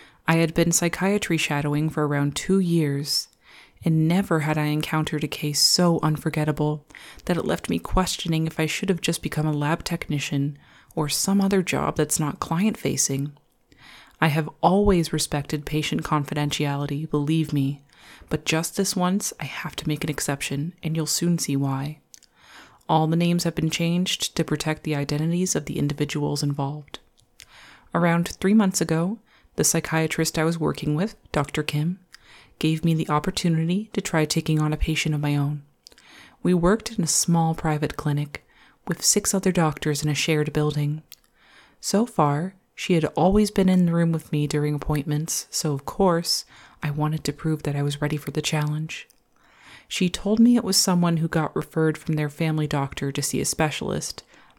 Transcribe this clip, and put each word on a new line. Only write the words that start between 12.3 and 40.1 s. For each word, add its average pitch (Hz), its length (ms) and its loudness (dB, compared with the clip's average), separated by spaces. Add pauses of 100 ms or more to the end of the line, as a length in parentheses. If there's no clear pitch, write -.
client-facing. 143 920 -2 (880)
I 160 80 4
have 151 220 0 (100)
always 185 520 4
respected 147 520 -4
patient 156 380 -2
confidentiality, 147 1080 -2
believe 151 440 0
me, 143 300 0 (460)
but 233 160 -4
just 165 320 -2
this 196 200 -2
once, 185 420 0
I - 60 -10
have - 320 -10
to - 120 -6
make 151 140 -2
an 160 80 -2
exception, 143 720 -4
and 160 140 -2
you'll 160 100 -2
soon 170 320 0
see 147 180 -2
why. 139 440 -4 (880)
All 156 180 4
the 160 100 2
names 175 280 2
have 170 100 0
been 160 160 0
changed 170 640 -2
to 165 100 2
protect 151 380 -2
the 151 140 -2
identities 160 580 0
of 147 120 -2
the - 120 -6
individuals 147 640 -2
involved. 143 560 -4 (960)
Around 170 340 2
three - 260 0
months 202 260 4
ago, 170 380 0 (360)
the - 80 -2
psychiatrist 160 760 0
I 156 60 2
was 165 140 0
working 151 360 -2
with, 180 200 -2 (160)
Doctor 147 320 -2
Kim, 156 380 -2 (580)
gave 160 260 2
me 165 100 4
the 160 140 -2
opportunity 165 840 0
to - 80 -2
try 160 240 0
taking 156 360 0
on 151 120 0
a 156 40 -2
patient 151 380 0
of 147 60 -2
my 147 160 0
own. 143 260 -2 (800)
We 180 120 4
worked 185 420 2
in 175 80 0
a 156 40 -2
small 165 460 2
private 151 420 -2
clinic 147 480 -4 (420)
with - 180 -4
six - 300 2
other 190 180 2
doctors 151 500 0
in 151 60 0
a 151 60 0